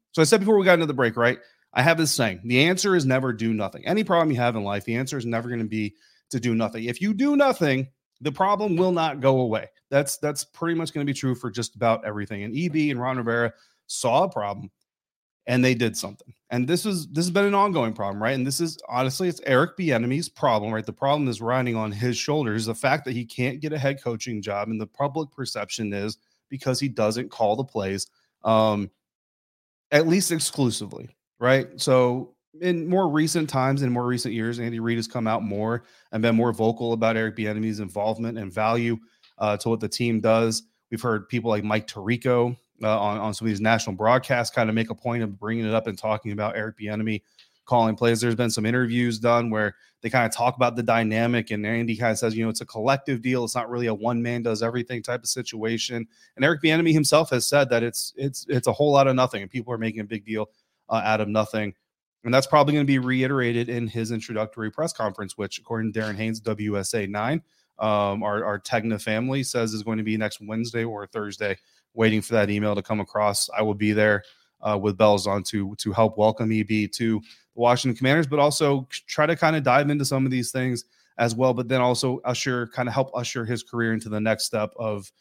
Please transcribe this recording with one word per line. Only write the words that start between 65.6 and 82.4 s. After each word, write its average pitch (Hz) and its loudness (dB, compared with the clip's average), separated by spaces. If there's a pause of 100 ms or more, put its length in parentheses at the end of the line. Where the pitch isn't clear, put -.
to 110 -4
Darren 107 -4
Haynes, 110 -4
W 107 -2
S 98 -4
A 104 -2
Nine, 113 -2 (360)
um, 104 0
our, 104 -2
our 101 -2
Tegna 110 -2
family 127 -2
says 117 -2
is 107 -8
going 110 -4
to 107 -4
be 110 -2
next 107 -6
Wednesday 113 -4
or 104 -8
Thursday. 104 -6 (400)
Waiting 110 4
for - -4
that 104 4
email 104 0
to 101 -2
come 107 -4
across. 104 -2
I 107 0
will 107 0
be 107 0
there, 107 4 (380)
uh, 104 -2
with 101 0
bells 104 6
on 98 -2
to, 101 -6
to 107 -4
help 110 2
welcome 110 2
E 110 2
B 107 0
to 113 -2
the - -10
Washington 120 4
Commanders, 139 4
but 143 -2
also 143 2
try - -2
to 165 2
kinda 156 2
dive 139 4
into 147 2
some 135 2
of 127 0
these 127 -2
things 127 -2 (340)
as 117 2
well, 127 4
but 120 -2
then 127 2
also 123 0
usher, 123 -2 (100)